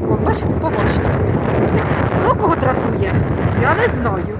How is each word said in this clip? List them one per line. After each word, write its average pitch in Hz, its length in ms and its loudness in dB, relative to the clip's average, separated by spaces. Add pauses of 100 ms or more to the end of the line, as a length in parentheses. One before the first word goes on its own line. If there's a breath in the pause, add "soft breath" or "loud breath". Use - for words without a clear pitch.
(120)
О, - 140 2
бачите, - 240 0
побачили. - 600 0 (1120)
Хто 403 140 2
кого 349 200 2
дратує, - 580 0 (480)
я 294 140 2
не 440 120 2
знаю. 208 520 -2